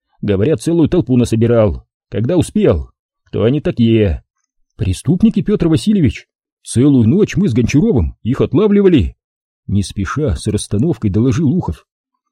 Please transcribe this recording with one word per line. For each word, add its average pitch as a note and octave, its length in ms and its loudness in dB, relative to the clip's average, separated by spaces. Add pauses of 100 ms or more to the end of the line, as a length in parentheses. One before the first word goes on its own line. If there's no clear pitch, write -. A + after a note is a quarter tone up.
(200)
Говорят, G#2 400 -2
целую E3 280 0
толпу B2+ 280 0
насобирал. A2+ 680 0 (240)
Когда B2 260 -2
успел? C#3 540 0 (340)
Кто G#2 200 -4
они C#3 160 0
такие?» A2+ 640 0 (520)
«Преступники, E3 680 -2
Петр F#3+ 260 0
Васильевич. D#3+ 580 0 (380)
Целую B2 440 2
ночь F#3 280 2
мы F#3+ 120 0
с A#2+ 60 -2
Гончаровым B2 680 0
их B2+ 180 -4
отлавливали», F#3 760 2 (540)
не G2 140 -2
спеша, G#2 500 -4
с - 140 -6
расстановкой G#2+ 640 -2
доложил A#2 440 0
Ухов. - 320 -6 (460)